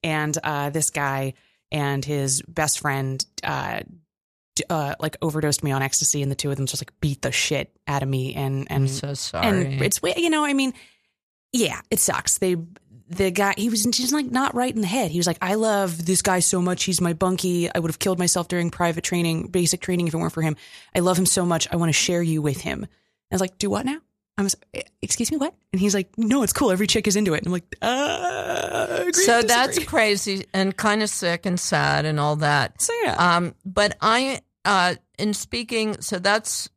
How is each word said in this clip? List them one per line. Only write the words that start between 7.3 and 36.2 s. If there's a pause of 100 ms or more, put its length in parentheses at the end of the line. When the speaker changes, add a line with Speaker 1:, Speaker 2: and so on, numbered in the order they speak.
Speaker 1:
shit (160)
out
of
me.
And,
and
Speaker 2:
I'm
so
sorry.
Speaker 1:
and
it's
wa-,
you
know,
I
mean, (800)
yeah, (120)
it
sucks.
They, (500)
the
guy,
he
was
just,
like,
not
right
in
the
head.
He
was
like,
"I
love
this
guy
so
much.
He's
my
bunkie.
I
would
have
killed
myself
during
private
training,
basic
training,
if
it
weren't
for
him. (400)
I
love
him
so
much.
I
wanna
share
you
with
him." (440)
I
was
like,
"Do
what
now?" (360)
I
was, (180)
"E-, (220)
excuse
me,
what?" (180)
And
he's
like,
"No,
it's
cool.
Every
chick
is
into
it."
And
I'm
like,
"Uh, (140)
agree
Speaker 2:
So
Speaker 1:
to
Speaker 2:
that's
Speaker 1:
disagree."
Speaker 2:
crazy
and
kinda
sick
and
sad
and
all
that.
Speaker 1:
So, (100)
yeah. (200)
Speaker 2:
Um, (100)
but
I, (240)
uh, (240)
in
speaking,
so
that's